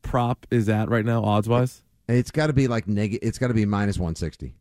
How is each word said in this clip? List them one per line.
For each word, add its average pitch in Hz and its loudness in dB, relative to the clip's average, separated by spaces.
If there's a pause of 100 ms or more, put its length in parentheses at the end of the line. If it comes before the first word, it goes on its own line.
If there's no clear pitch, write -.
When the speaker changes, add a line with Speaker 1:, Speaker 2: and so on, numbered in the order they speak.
Speaker 1:
prop 120 -2
is 113 2
at 110 0
right 113 0
now, 117 0
odds-wise? 110 0 (260)
Speaker 2:
It's 120 0
gotta 151 0
be, 131 4
like, 117 -2
neg-, 104 -2
it's 113 -4
gotta 123 0
be 110 2
minus 101 0
one 82 -2
sixty. 71 -8